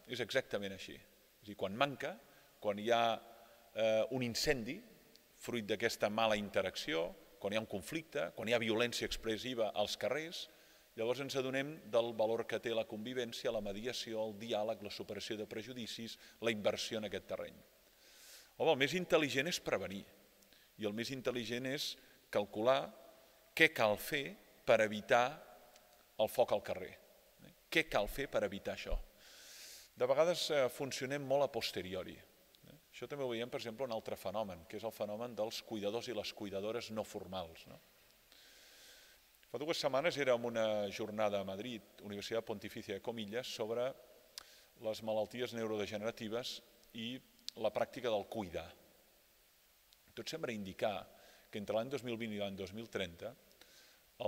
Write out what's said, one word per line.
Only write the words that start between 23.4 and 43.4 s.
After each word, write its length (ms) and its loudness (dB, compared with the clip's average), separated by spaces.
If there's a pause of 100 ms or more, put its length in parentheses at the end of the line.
què 160 8
cal 240 6
fer 380 -4 (340)
per 160 10
evitar 400 4 (960)
el 80 6
foc 240 4
al 140 4
carrer. 260 -6 (800)
Què 160 4
cal 240 2
fer 160 -2
per 160 2
evitar 320 -2
això? 220 -2 (960)
De 120 4
vegades, 440 4
eh, 160 6
funcionem 560 -4
molt 220 6
a 60 -4
posteriori. 640 -4 (840)
Això 80 -6
també 160 -4
ho 60 0
veiem, 180 -2
per 80 -6
exemple, 320 -4
un 80 -2
altre 240 -6
fenomen, 480 -4
que 80 -8
és 80 -6
el 80 -2
fenomen 400 -4
dels 320 -4
cuidadors 460 -2
i 20 -4
les 240 -4
cuidadores 560 -4
no 80 -2
formals, 720 -6
no? 80 -16 (1700)
Fa 80 -6
dues 240 -2
setmanes 400 2
érem 240 4
una 200 2 (280)
jornada 480 2
a 80 -4
Madrid, 560 -8
Universitat 400 -2
Pontificia 540 -6
de 20 -10
Comillas, 480 -4